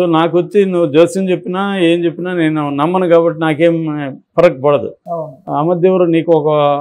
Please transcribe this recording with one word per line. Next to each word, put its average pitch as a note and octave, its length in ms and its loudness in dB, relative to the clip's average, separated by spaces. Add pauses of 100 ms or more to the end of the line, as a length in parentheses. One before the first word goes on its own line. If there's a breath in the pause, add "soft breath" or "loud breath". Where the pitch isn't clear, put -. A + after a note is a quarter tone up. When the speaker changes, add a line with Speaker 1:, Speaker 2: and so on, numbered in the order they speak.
Speaker 1:
so F3 100 0
నాకు E3 280 2
వచ్చి G3 280 0
నువ్వు E3+ 260 -2
జ్యోతిష్యం E3+ 380 2
చెప్పినా F#3 480 -4
ఏం E3+ 260 2
చెప్పినా E3+ 300 -6
నేను D#3 360 -2
నమ్మను E3+ 380 0
కాబట్టి E3 320 2
నాకేం E3 440 0 (520)
ఫరక్ C#3+ 280 2
పడదు. D3 300 0 (160)
Speaker 2:
అవును. D#3 400 -12
Speaker 1:
ఆ C#3+ 120 -2
మధ్య F3 260 0
ఎవరు F#3 160 2
"నీకు E3 280 0
ఒక D3+ 160 2 (320)